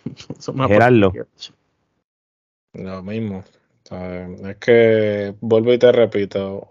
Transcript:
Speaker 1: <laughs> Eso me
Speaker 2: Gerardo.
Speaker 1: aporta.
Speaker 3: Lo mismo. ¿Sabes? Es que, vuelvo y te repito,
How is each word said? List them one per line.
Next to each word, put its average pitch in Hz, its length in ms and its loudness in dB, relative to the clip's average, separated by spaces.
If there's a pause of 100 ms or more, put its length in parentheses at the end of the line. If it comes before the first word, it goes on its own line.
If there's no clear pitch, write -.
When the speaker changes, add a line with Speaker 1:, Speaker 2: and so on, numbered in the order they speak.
Speaker 1:
<laughs> - 340 -16
Eso - 140 -12
me 127 160 -2
Speaker 2:
Gerardo. 107 400 4
Speaker 1:
aporta. - 180 -6 (1500)
Speaker 3:
Lo 92 280 -12
mismo. 101 400 -8 (420)
¿Sabes? 90 560 -12
Es 98 160 -14
que, 110 840 2
vuelvo 113 320 2
y 123 60 2
te 123 140 6
repito, 101 800 -2